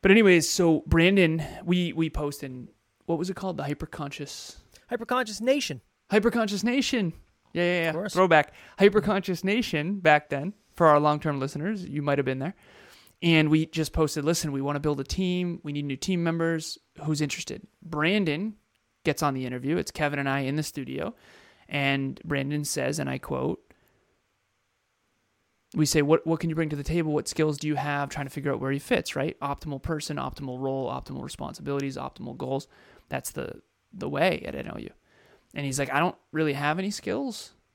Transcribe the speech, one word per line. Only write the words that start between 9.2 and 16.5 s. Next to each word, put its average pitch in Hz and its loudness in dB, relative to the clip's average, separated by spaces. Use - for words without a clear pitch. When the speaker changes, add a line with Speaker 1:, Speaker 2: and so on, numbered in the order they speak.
Speaker 1:
Nation 190 0
back 151 6
then, 147 -4
for 165 6
our 147 8
long-term 147 0
listeners, 175 -6
you 147 -6
might 143 0
have 135 0
been 135 -2
there. 156 -6
And 160 6
we 156 4
just 160 -4
posted, 151 0
"Listen, 156 0
we 135 -4
wanna 143 -2
build 147 -2
a - -4
team. 180 -2
We 147 -8
need 147 -4
new 139 -4
team 175 -2
members. 165 -2